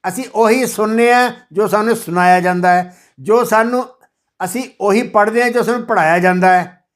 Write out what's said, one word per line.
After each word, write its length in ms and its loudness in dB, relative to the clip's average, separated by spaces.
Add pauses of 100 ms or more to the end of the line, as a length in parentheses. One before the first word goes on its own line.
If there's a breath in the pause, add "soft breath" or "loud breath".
ਅਸੀਂ 180 -8 (100)
ਉਹੀ 300 2
ਸੁਣਦੇ 480 0
ਹਾਂ 180 2 (200)
ਜੋ 160 -2
ਸਾਨੂੰ 280 0
ਸੁਣਾਇਆ 440 2
ਜਾਂਦਾ 300 0
ਹੈ, 280 0 (220 loud breath)
ਜੋ 240 0
ਸਾਨੂੰ, 440 0 (560)
ਅਸੀਂ 260 -8 (120)
ਉਹੀ 220 0
ਪੜ੍ਹਦੇ 400 0
ਹਾਂ 60 0
ਜੋ 140 -2
ਸਾਨੂੰ 240 -4
ਪੜ੍ਹਾਇਆ 320 2
ਜਾਂਦਾ 280 2
ਹੈ 480 0